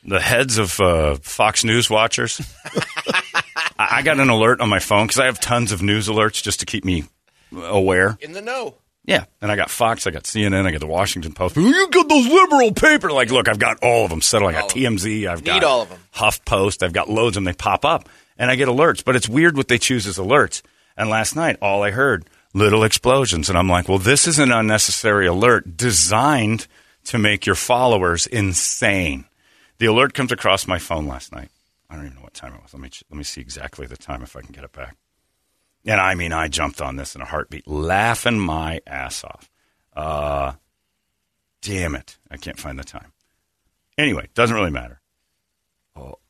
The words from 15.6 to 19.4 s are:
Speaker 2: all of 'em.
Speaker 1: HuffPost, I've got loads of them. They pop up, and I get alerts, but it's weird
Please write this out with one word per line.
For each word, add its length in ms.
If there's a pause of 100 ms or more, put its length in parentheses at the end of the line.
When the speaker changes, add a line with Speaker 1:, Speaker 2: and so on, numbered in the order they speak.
Speaker 2:
all 200
of 80
'em. 80 (160)
Speaker 1:
HuffPost, 680
I've 120
got 140
loads 300
of 60
them. 0
They 100
pop 320
up, 240 (300)
and 100
I 60
get 120
alerts, 380
but 100
it's 140
weird 280